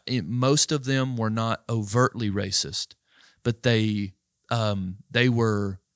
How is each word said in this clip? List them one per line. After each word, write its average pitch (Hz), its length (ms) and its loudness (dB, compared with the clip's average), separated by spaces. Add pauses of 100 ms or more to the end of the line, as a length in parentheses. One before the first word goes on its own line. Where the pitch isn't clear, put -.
it, 120 180 -2
most 127 460 2
of 143 140 -2
them 131 320 -2
were 110 140 0
not 113 380 -2
overtly 113 600 2
racist, - 640 -4 (480)
but 117 220 -2
they, 107 480 2 (400)
um, 101 460 -2 (120)
they 123 180 2
were 107 520 0 (160)